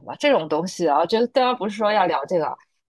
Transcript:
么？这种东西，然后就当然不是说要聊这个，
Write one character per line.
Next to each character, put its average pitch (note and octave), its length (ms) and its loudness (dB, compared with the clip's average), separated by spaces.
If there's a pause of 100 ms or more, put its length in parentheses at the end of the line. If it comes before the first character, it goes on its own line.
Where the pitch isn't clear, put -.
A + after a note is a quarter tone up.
么？ C3+ 120 -12
这 D4 140 2
种 E3+ 160 2
东 D#3 180 -2
西， F3+ 200 -4
然 C#3+ 100 4
后 E3 100 2
就 A3+ 220 0
当 B3+ 180 2
然 B3 120 2
不 F#3+ 100 -6
是 G#3 80 -8
说 G#3 160 0
要 G3+ 140 2
聊 D3+ 200 -2
这 F3+ 140 0
个， D3 160 -4 (340)